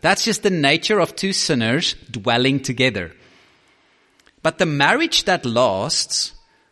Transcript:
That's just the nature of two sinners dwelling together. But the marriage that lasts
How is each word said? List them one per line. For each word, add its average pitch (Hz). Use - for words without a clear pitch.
That's 185
just 226
the 202
nature 160
of -
two 196
sinners 127
dwelling 123
together. 117
But 160
the 185
marriage 170
that 185
lasts 117